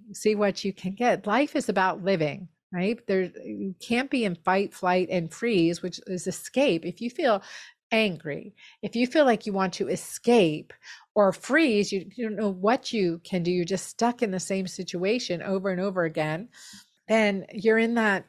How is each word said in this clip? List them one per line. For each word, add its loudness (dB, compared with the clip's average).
see 0
what 0
you -4
can -8
get. 0
Life 0
is -2
about 0
living, 0
right? -2
There, 0
you -8
can't -2
be 2
in 0
fight, 0
flight, 2
and -2
freeze, 2
which -8
is -6
escape. 0
If -8
you -4
feel 0
angry, -2
if -6
you 2
feel 4
like 2
you -4
want 0
to -4
escape 2
or 4
freeze, 2
you, -6
you -6
don't -8
know -2
what 0
you 0
can -2
do. 0
You're 2
just -4
stuck 0
in -2
the -4
same -4
situation -4
over -2
and -2
over 0
again. -4
Then 2
you're 2
in 2
that 2